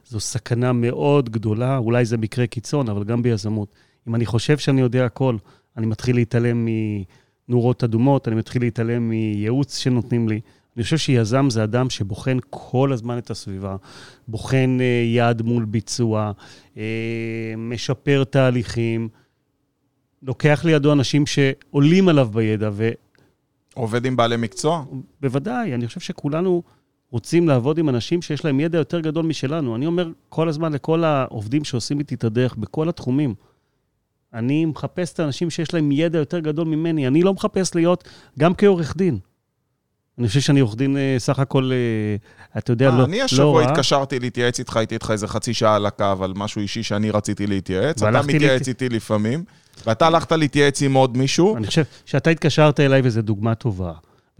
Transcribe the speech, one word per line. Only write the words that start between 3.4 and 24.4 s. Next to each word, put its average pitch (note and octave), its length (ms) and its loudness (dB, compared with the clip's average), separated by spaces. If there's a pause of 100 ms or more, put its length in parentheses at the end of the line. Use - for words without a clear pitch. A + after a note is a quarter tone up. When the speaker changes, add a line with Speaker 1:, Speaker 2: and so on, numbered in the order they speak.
Speaker 1:
אם A#2 80 -2
אני A#2 100 0
חושב A#2 320 0
שאני C3+ 240 2
יודע B2+ 240 2
הכל, B2 300 -2 (420)
אני A2+ 80 -2
מתחיל B2 300 0
להתעלם A#2 520 0 (800)
מנורות A#2+ 360 0
אדומות, B2 440 2
אני A2 80 -2
מתחיל A2+ 260 -4
להתעלם A#2 480 -2
מייעוץ A2 680 -2
שנותנים A#2+ 520 0
לי. G#2+ 100 -2 (380)
אני A#2+ 60 -2
חושב D#3+ 140 -2
שיזם C3 520 2
זה A2+ 140 0
אדם B2 260 0
שבוחן A2 480 -4 (120)
כל C3+ 440 -2
הזמן A#2+ 240 -6
את A#2+ 140 -10
הסביבה, G2 440 -8 (520)
בוחן, B2+ 540 -2
אה, B2+ 40 2 (300)
יעד A#2 260 2
מול A#2 240 -2
ביצוע, G#2+ 680 -2 (460)
אה, G#2+ 60 -10 (760)
משפר B2+ 680 -2
תהליכים, A#2 840 0 (1120)
לוקח C#3+ 420 2
לידו D3 280 4
אנשים C#3+ 320 2
שעולים D3 840 4
עליו C#3 240 6
בידע, G#2+ 400 0
ו- A2 160 0 (840)
Speaker 2:
עובד A#2+ 320 -2
עם C3 100 -2
בעלי A#2 220 2
מקצוע? D3 460 -2 (380)